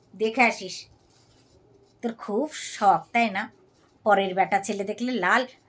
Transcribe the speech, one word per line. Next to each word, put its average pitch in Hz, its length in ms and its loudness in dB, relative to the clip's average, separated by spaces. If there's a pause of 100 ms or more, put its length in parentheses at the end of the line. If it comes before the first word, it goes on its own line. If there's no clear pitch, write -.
(140)
দেখে 220 380 0
আসিস। 185 240 -10 (1300)
তোর 233 80 -4 (120)
খুব 226 240 -2 (260)
শখ, 185 280 4 (120)
তাই 233 140 2 (100)
না? 208 60 -4 (600)
পরের 196 320 4
বেটা 190 280 2
ছেলে 202 240 -4
দেখলে 240 220 -4 (120)
লাল 214 200 4 (260)